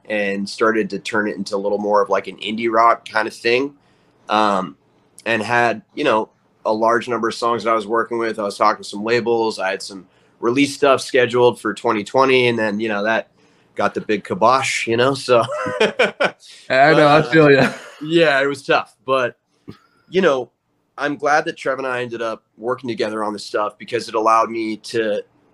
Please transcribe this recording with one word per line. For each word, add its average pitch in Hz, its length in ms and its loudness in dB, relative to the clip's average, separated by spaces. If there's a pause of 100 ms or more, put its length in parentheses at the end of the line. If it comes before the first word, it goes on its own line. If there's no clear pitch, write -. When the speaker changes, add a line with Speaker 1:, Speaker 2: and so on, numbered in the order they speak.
Speaker 1:
and 101 420 -4
started 110 420 0
to 98 80 -8
turn 107 300 -4
it - 80 -6
into 101 180 -8
a 101 40 -4
little 101 200 -2
more 104 220 2
of, 98 80 0
like, 98 200 -2
an 92 100 -14
indie 110 340 -4
rock 113 340 2
kind 110 220 -4
of 110 60 -10
thing. 131 400 -2 (560)
Um, 101 460 0 (500)
and 113 160 0
had, 113 400 0 (120)
you 147 100 -6
know, 110 260 0 (340)
a 110 80 0
large 113 360 0
number 113 200 -2
of 107 60 -4
songs 117 300 -4
that 113 60 -2
I 113 40 2
was 107 120 -4
working 113 300 -4
with. 113 220 -4
I 107 40 -6
was 101 140 -6
talking 107 260 0
to - 60 -16
some 104 160 -10
labels. 113 540 0
I 95 120 -4
had 98 120 -8
some 95 240 -16 (340)
release 139 340 0
stuff 135 280 2
scheduled 123 580 2
for 104 140 -4
twenty 110 300 -2
twenty, 131 440 2
and 117 100 0
then, 107 220 -2
you 113 80 -4
know, 101 140 -4
that 110 260 -2 (460)
got 104 180 0
the 101 80 -4
big 104 240 -4
kibosh, 117 600 0
you 113 100 -2
know, 131 160 2
so. 123 300 2 (180)
<laughs> 508 200 -6
Speaker 2:
I - 1120 0
know, 156 120 6
I 147 120 6
Speaker 1:
Uh, 156 60 4
Speaker 2:
feel 156 260 6
ya. 131 200 6 (320)
Speaker 1:
Yeah, 156 380 2
it 139 60 0
was 139 180 -6
tough, 143 400 -2
but, 127 340 -2 (720)
you 185 100 0
know, 135 300 0 (460)
I'm 139 200 -4
glad 147 300 0
that 151 100 -8
Trev 135 220 -4
and 135 80 -6
I 123 160 -4
ended 117 200 -8
up 110 220 -8 (120)
working 123 320 -6
together 110 360 -4
on 104 80 -4
this 101 120 -10
stuff 104 340 -4
because 110 300 -8
it 110 60 -12
allowed 113 360 4
me 110 280 -4
to 107 440 -4 (320)